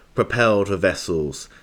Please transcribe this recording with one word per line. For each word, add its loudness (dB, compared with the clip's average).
propelled 2
the -2
vessels -2